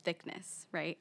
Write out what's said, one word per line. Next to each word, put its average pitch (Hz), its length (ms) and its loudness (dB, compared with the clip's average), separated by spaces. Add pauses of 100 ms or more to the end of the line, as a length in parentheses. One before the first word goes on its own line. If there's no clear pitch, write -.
thickness, - 680 -2
right? 165 280 2